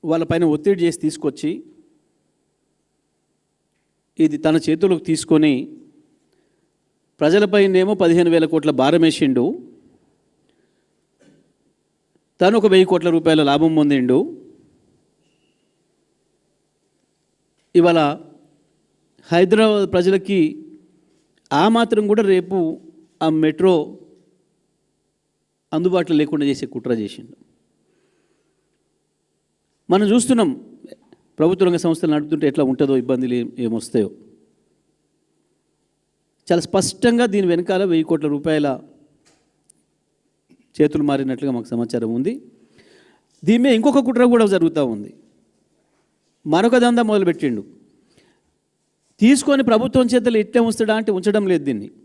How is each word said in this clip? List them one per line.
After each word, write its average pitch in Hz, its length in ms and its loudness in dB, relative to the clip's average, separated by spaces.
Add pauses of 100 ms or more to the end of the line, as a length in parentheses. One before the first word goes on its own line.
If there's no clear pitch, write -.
వాళ్ళపైన 165 400 -2 (100)
ఒత్తిడి 175 300 -2
చేసి 165 200 -2
తీసుకొచ్చి 151 460 -6 (2750)
ఇది 147 200 0
తన 156 120 0 (100)
చేతుల్లోకి 165 420 -2
తీసుకొని 156 460 0 (1700)
ప్రజలపైనేమో 196 720 2 (100)
పదిహేను 170 320 2
వేల 160 180 2
కోట్ల 156 180 0 (100)
భారం 156 260 2
వేసిండు, 135 380 0 (3000)
తను 208 200 4
ఒక 202 120 4
వెయ్యి 190 200 6
కోట్ల 175 240 0
రూపాయల 160 340 2
లాభం 156 280 2
పొందిండు. 139 400 2 (3500)
ఇవాళ 170 260 4 (1300)
హైదరాబాద్ 202 680 2
ప్రజలకి 190 460 0 (1080)
ఆ 151 140 2 (120)
మాత్రం 226 360 0
కూడా 214 120 2 (100)
రేపు 185 240 -2 (680)
ఆ - 20 2 (140)
మెట్రో 170 340 2 (2000)
అందుబాటులో 170 480 0
లేకుండా 147 300 -2
చేసే 139 240 -6
కుట్ర 123 180 -6 (100)
చేసిండు. 117 320 -14 (2500)
మనం 202 240 2
చూస్తున్నాం 233 380 2 (880)
ప్రభుత్వ 180 280 2
రంగ 175 180 0
సంస్థలు 165 300 -2
నడుపుతుంటే 151 360 -4
ఎట్లా 139 200 -2
ఉంటుందో, 135 320 0
ఇబ్బందులు 123 360 -4
ఏం-, 113 160 -8 (100)
ఏమొస్తాయో. 110 460 -4 (2500)
చాలా 175 180 0
స్పష్టంగా 233 680 0
దీని 196 200 0
వెనకాల 180 300 -2 (100)
వెయ్యి 160 160 0
కోట్ల 156 260 -2
రూపాయల 147 320 -2 (2000)
చేతులు 151 320 -2
మారినట్లుగా 135 480 -4
మాకు 113 160 -10
సమాచారం 117 440 -6
ఉంది. 151 160 -4 (1080)
దీని 220 220 2
మీద 269 140 4
ఇంకొక 277 300 2
కుట్ర 247 160 2 (100)
కూడా 226 200 4
జరుగుతూ 160 380 0
ఉంది. 104 180 -12 (1400)
మరొక 208 380 2
దందా 240 260 2
మొదలుపెట్టిండు. 160 540 -2 (1600)
తీసుకొని 269 500 2
ప్రభుత్వం 254 420 2
చేతులు 240 320 0
ఇట్లే 233 240 0
ఉంచడా 214 320 -2
అంటే 214 180 -4
ఉంచడం 208 340 0
లేదు 151 160 -2
దీన్ని. 104 220 -6 (140)